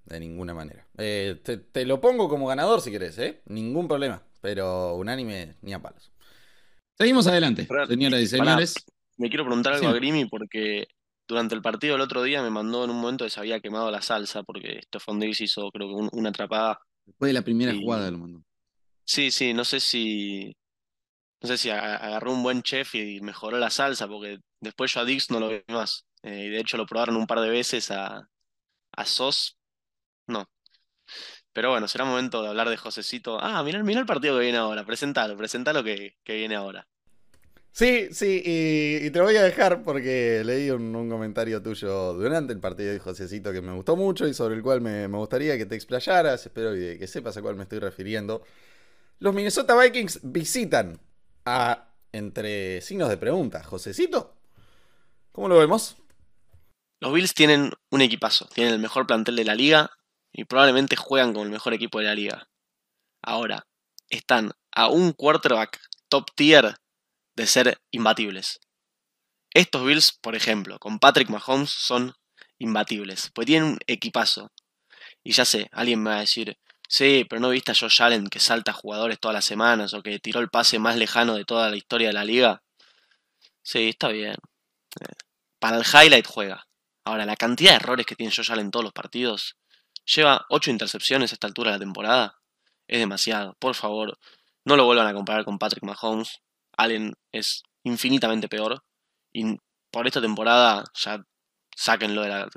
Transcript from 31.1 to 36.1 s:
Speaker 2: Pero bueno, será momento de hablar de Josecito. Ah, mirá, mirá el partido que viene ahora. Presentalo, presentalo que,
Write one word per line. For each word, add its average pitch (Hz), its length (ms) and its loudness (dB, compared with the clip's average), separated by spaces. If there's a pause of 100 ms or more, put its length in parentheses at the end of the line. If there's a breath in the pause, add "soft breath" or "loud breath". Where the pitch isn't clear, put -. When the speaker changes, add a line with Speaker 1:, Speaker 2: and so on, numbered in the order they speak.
Speaker 2:
Pero 113 160 -2
bueno, 113 180 0
será 123 200 -4
momento 127 360 -2
de 107 60 -6
hablar 113 220 -2
de 110 80 -4
Josecito. 113 600 -10
Ah, 196 240 -4
mirá, 175 200 -4
mirá 214 180 0
el 247 60 -4
partido 143 320 0
que 120 60 2
viene 120 120 0
ahora. 107 300 -2
Presentalo, 117 500 -4
presentalo 123 480 -4
que, 101 400 -8